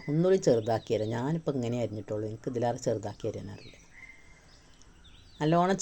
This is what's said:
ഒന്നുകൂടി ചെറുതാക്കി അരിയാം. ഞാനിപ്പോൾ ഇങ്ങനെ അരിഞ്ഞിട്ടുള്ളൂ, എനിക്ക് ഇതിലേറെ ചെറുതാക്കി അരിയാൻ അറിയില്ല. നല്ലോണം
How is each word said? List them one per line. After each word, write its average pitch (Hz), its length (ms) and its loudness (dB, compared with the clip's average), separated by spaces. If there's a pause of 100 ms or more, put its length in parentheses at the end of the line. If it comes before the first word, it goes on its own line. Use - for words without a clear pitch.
ഒന്നുകൂടി 175 360 4
ചെറുതാക്കി 113 500 2
അരിയാം. 107 200 0
ഞാനിപ്പോൾ 147 420 -2
ഇങ്ങനെ 120 260 -2
അരിഞ്ഞിട്ടുള്ളൂ, 107 460 -4
എനിക്ക് 110 220 -8
ഇതിലേറെ 120 340 -2
ചെറുതാക്കി 110 440 -4
അരിയാൻ 101 240 -8
അറിയില്ല. - 240 -18 (1600)
നല്ലോണം 170 420 4